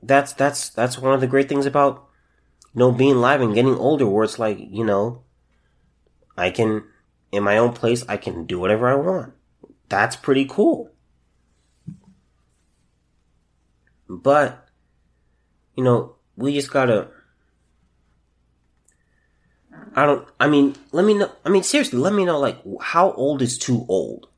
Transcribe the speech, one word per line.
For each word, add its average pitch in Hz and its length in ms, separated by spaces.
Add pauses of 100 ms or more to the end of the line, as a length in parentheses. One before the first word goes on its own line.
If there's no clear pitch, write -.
That's, 139 320
that's, 139 360
that's 127 280
one 131 160
of 135 80
the 131 60
great 135 220
things 139 180
about, 143 420 (640)
you 113 60
know, 127 140
being 131 240
live 131 240
and 117 120
getting 120 220
older, 139 320
where 104 160
it's 110 160
like, 110 220
you 104 240
know, 107 400 (1120)
I 180 140
can, 110 340 (480)
in 101 100
my 104 160
own 120 140
place, 120 360
I 101 80
can 85 300
do 90 140
whatever 107 280
I 131 60
want. 165 380 (560)
That's 104 260
pretty 135 300
cool. 214 460 (3250)
But, 139 600 (1040)
you 127 80
know, 123 340 (200)
we 135 160
just 143 180
gotta, 120 380 (2750)
I 139 100
don't, 143 240 (100)
I 139 100
mean, 139 280 (140)
let 175 160
me 214 80
know, 202 180 (140)
I - 20
mean, 190 140
seriously, 269 360
let 165 140
me 196 140
know, 165 120
like, 131 200 (240)
how 175 300
old 135 280
is 123 160
too - 320
old? 80 500